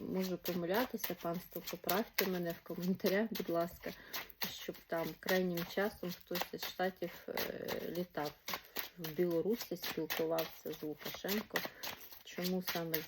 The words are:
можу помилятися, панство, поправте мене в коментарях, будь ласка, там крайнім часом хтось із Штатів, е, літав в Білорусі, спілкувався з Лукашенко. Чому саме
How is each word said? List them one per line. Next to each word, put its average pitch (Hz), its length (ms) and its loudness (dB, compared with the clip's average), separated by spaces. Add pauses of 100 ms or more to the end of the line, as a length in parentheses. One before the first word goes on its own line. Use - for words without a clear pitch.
(140)
можу 185 240 2
помилятися, 180 840 2
панство, 170 400 -2 (100)
поправте 185 560 2
мене 175 240 2
в - 160 -8
коментарях, 185 640 4
будь 202 180 -2
ласка, 170 420 0 (960)
там 165 200 0 (120)
крайнім 185 460 4 (100)
часом 202 360 0
хтось - 420 -4
із - 120 -4
Штатів, - 600 -2
е, - 60 -4 (560)
літав 156 440 -2 (640)
в 160 140 -4
Білорусі, 175 640 2
спілкувався 160 960 0
з 160 100 -8
Лукашенко. - 760 -2 (640)
Чому 180 380 0
саме 165 360 0 (100)